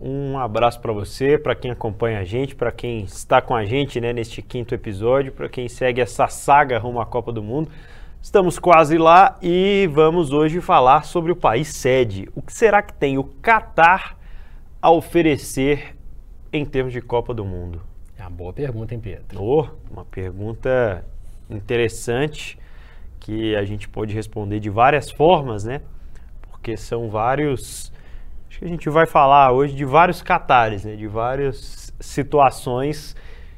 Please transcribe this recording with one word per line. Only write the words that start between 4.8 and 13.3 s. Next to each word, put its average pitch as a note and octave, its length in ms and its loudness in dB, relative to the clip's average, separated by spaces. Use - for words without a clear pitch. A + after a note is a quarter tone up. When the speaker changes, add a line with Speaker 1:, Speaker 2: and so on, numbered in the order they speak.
Speaker 1:
pra C#3 160 -10
quem B2 220 -8
segue B2+ 320 0
essa A#2+ 260 0
saga C#3 520 4
rumo A#2+ 200 -4
à A2 60 -2
Copa A#2+ 260 -6
do A2 120 -6
Mundo. C#3+ 260 -4
Estamos F#3 380 2
quase D#3+ 400 6
lá E3 460 8
e F#3+ 500 2
vamos D#3 400 4
hoje D#3 260 2
falar D3+ 440 6
sobre E3+ 280 -2
o E3+ 40 2
país D3 320 0
sede. B2 680 0
O - 80 -10
que - 100 -14
será G#3 300 2
que G#3 100 -14
tem C3+ 280 -2
o C3+ 40 -4
Catar F#3+ 920 2